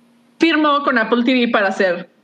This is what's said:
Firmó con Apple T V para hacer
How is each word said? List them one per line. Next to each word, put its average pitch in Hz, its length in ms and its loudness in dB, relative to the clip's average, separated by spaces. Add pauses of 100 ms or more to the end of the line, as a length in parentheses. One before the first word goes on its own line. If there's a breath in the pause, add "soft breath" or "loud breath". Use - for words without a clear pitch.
(380)
Firmó 302 460 2
con 277 140 0
Apple 233 260 0
T 262 80 2
V 240 200 0
para 208 160 0
hacer 180 400 -4 (160)